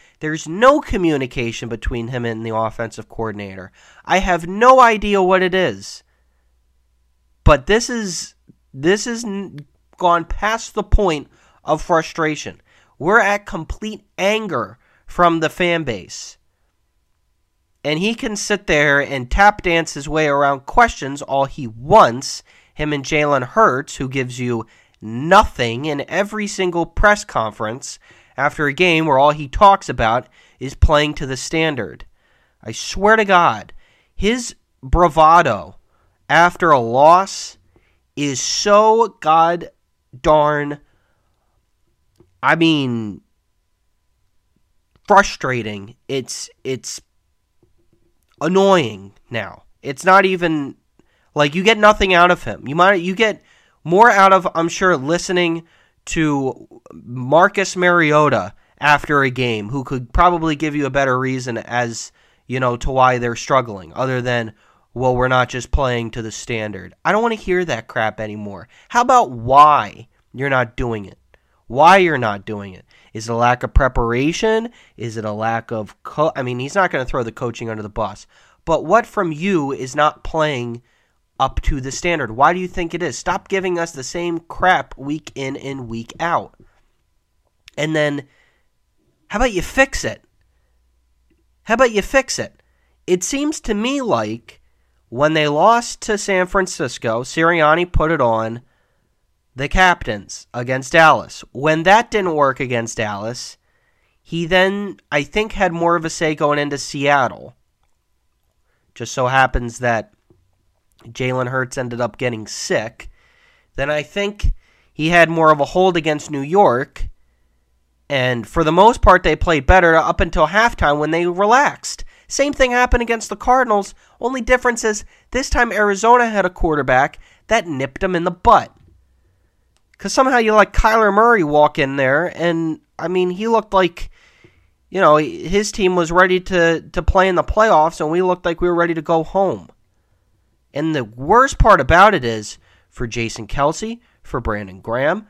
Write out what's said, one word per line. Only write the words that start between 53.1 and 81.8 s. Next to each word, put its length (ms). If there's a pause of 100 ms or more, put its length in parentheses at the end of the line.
get 280 (420)
more 260
out 220
of, 220
I'm 160
sure, 260
listening 720 (380)
to 720 (120)
Marcus 840
Mariota 800 (240)
after 440
a 80
game, 400
who 140
could 280
probably 440
give 180
you 120
a 40
better 280
reason 400
as, 540 (340)
you 140
know, 160
to 140
why 280
they're 180
struggling, 580
other 260
than, 320 (400)
"Well, 240
we're 120
not 200
just 220
playing 420
to 100
the 100
standard." 600 (100)
I 80
don't 100
wanna 140
hear 280
that 240
crap 320
anymore. 480 (220)
How 100
about 300
why 800 (240)
you're 180
not 260
doing 280
it? 140 (480)
Why 300
you're 220
not 260
doing 300
it? 100 (300)
Is 140
it 40
a 40
lack 260
of 100
preparation? 1000 (260)
Is 200
it 80
a 80
lack 380
of 320
co-, 340
I 60
mean, 160
he's 160
not 160
gonna 160
throw 160
the 100
coaching 380
under 120
the 60
bus. 380 (400)
But 180
what 220
from 260
you 400
is 240
not 280
playing 580 (580)
up 220
to 180